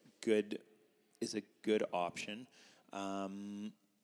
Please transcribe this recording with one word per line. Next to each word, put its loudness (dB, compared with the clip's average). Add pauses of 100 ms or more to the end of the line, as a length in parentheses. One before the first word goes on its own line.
(220)
good, 4 (600)
is -4
a -2 (220)
good 4
option. -2 (480)
Um, -6 (320)